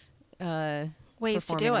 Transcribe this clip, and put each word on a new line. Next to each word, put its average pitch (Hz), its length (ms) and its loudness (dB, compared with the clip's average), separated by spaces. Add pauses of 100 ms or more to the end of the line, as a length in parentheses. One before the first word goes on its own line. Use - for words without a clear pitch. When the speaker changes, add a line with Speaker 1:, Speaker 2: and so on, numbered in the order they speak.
(420)
Speaker 1:
uh, 156 460 -2 (340)
Speaker 2:
Ways 220 240 0
to 170 80 -2
Speaker 1:
performing 214 200 2
Speaker 2:
do - 80 4